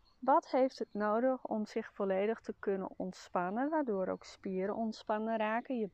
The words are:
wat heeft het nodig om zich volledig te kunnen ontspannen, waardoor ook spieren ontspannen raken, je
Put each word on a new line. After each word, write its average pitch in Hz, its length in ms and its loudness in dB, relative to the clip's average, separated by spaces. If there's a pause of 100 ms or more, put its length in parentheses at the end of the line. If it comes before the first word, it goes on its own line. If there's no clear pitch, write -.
(260)
wat 294 240 6
heeft 262 300 2
het - 140 -6
nodig 226 520 2
om 214 200 -2
zich - 280 -6
volledig 202 480 0
te - 180 -8
kunnen 196 380 -2
ontspannen, 190 720 -2
waardoor 233 380 0
ook 190 160 -4
spieren 190 520 -4
ontspannen 220 640 -2
raken, 226 400 -2
je 208 160 -2